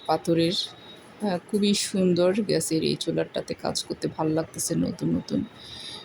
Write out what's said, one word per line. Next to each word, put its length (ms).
পাথরের, 440
আহ, 840
খুবই 220
সুন্দর 680
গ্যাসের 420
এই 120
চুলাটাতে 580
কাজ 300
করতে 240
ভাল 100
লাগতেছে। 480
নতুন 400
নতুন 280